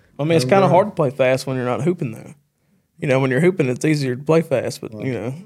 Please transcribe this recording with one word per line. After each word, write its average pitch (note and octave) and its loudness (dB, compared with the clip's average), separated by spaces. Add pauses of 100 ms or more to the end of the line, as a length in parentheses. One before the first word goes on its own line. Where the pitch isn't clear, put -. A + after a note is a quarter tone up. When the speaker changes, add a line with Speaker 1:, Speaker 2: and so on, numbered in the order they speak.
(180)
Speaker 1:
I C#3 -4
mean, D#3+ 0
it's D3+ 2
Speaker 2:
Hometown. B2+ -4
Speaker 1:
kinda G3 6
hard F3+ 4
to - -6
play D3 0
fast C3 0
when C3 -4
you're B2+ -4
not B2 -2
hooping, E3 -2
though. - -18 (680)
You E3 -2
know, C3 4
when C3 0
you're B2+ 2
hooping, F3 2
it's B2 -2
easier C#3+ 0
to C3 -10
play D#3+ 2
fast, - -4
but, - -12
Speaker 3:
Well, G#2+ -10
Speaker 1:
you C3 -4
know. A2+ -8 (100)